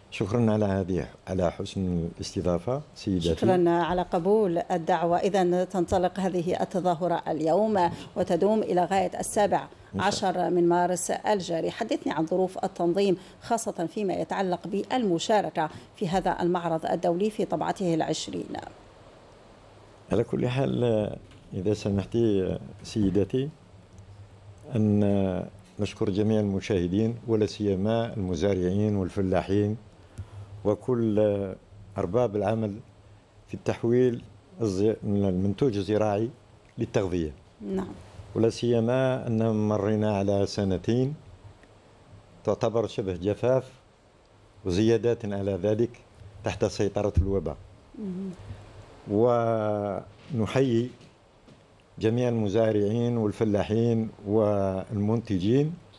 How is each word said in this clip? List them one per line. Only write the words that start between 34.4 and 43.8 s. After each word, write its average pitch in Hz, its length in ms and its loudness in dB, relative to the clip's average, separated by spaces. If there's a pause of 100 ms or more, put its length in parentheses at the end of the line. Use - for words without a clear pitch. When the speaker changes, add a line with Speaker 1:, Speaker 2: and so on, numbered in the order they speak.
Speaker 1:
الز-، 104 420 2
من 101 220 0
المنتوج 98 520 0
الزراعي 104 520 0 (480)
للتغذية. 90 540 -2 (300)
Speaker 2:
نعم. 190 260 -6 (480)
Speaker 1:
ولا 110 140 4
سيما 120 800 0
أن 110 400 0
مرينا 107 500 2
على 98 280 2
سنتين 110 680 0 (1300)
تعتبر 110 440 0
شبه 95 280 -4
جفاف، 117 560 0 (920)